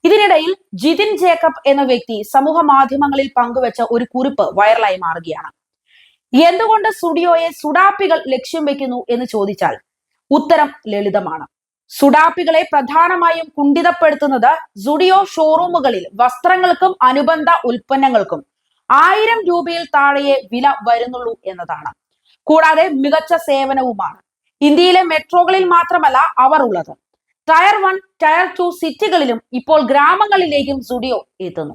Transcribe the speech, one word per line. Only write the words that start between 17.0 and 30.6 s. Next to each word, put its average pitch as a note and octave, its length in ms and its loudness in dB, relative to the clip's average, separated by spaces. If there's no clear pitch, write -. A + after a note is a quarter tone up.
അനുബന്ധ D4 420 0
ഉൽപ്പന്നങ്ങൾക്കും B3+ 680 -2
ആയിരം G#4+ 500 2
രൂപയിൽ E4+ 340 -4
താഴെയേ C#4+ 420 2
വില B3+ 140 -2
വരുന്നുള്ളൂ A#3+ 480 -4
എന്നതാണ്. D#3+ 400 -12
കൂടാതെ D#4+ 400 4
മികച്ച D#4 300 0
സേവനവുമാണ്. C4+ 680 -4
ഇന്ത്യയിലെ F4 520 4
മെട്രോകളിൽ F4 640 0
മാത്രമല്ല E4+ 440 2
അവർ D4 220 2
ഉള്ളത്. E3+ 240 -6
ടയർ F4+ 340 4
വൺ, F#4+ 120 0
ടയർ E4+ 240 2
ടു F4+ 80 -2
സിറ്റികളിലും D#4+ 600 -2
ഇപ്പോൾ D4+ 200 2
ഗ്രാമങ്ങളിലേക്കും D4+ 880 2